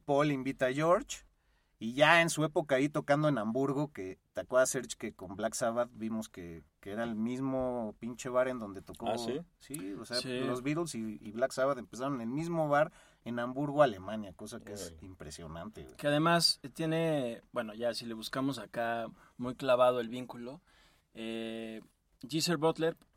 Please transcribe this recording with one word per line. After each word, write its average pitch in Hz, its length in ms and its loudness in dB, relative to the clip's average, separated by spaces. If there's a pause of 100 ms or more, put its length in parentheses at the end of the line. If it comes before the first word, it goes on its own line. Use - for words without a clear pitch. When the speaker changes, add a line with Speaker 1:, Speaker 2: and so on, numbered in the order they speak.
Speaker 1:
Paul 147 260 4
invita 135 360 0
a 127 60 2
George, 160 520 2 (540)
y 113 160 -4
ya 156 280 8
en 165 80 2
su 151 140 2
época 156 320 2
ahí 147 120 4
tocando 151 400 2
en 139 100 4
Hamburgo, 135 540 0
que, 92 260 -10 (140)
¿te 98 100 -6
acuerdas, 127 280 4
Serge, 120 260 -4
que 107 160 -6
con 95 240 -12
Black 110 180 -2
Sabbath 120 380 0
vimos 110 360 -6
que, 85 340 -14 (180)
que 101 120 -10
era 113 120 -4
el 117 100 -4
mismo 123 840 -2
pinche 120 300 -8
bar 127 200 4
en 127 100 -4
donde 98 220 -10
tocó? 95 280 -10
Speaker 2:
¿Ah, 113 100 0
sí? 120 220 -4 (180)
Speaker 1:
Sí, 135 360 -10
o 113 100 -12
sea, 120 140 -6
Speaker 3:
Sí. 127 220 -4
Speaker 1:
los 127 220 -2
Beatles 151 320 -2
y, 110 260 -6
y 107 120 -12
Black 120 200 0
Sabbath 131 260 0
empezaron 123 380 -6
en 120 60 -6
el 113 60 -6
mismo 160 400 -2
bar 147 240 2 (320)
en 120 140 -6
Hamburgo, 139 440 2
Alemania, 104 520 0
cosa 107 260 -12
que 104 140 -12
es 95 180 -8
Speaker 2:
Órale. 80 140 -18
Speaker 1:
impresionante, 82 760 -12
güey. - 140 -18
Speaker 3:
Que 147 100 -6
además, 160 560 4
eh, 135 60 -10
tiene, 156 760 0 (100)
bueno, 110 220 -4
ya 117 200 -2
si 120 120 -8
le 113 80 -6
buscamos 131 440 -4
acá 117 480 -4 (300)
muy 123 180 -6
clavado 123 460 6
el 113 80 -4
vínculo, 120 520 -10 (540)
eh, 113 640 -8 (480)
Geezer 160 280 0
Butler, 160 400 2 (200)